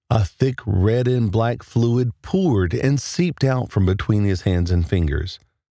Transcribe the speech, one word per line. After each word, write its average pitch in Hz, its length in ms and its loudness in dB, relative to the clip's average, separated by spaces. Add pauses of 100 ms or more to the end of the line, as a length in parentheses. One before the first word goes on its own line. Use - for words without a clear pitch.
(120)
A 107 120 2
thick 131 420 -2
red 107 400 2
and 120 240 0
black 113 320 -2
fluid 120 480 0 (100)
poured 117 540 0
and 135 260 0
seeped - 440 -2
out 131 260 0
from 98 160 2
between 101 380 0
his 98 180 0
hands 87 300 0
and 87 140 2
fingers. 78 520 -2 (360)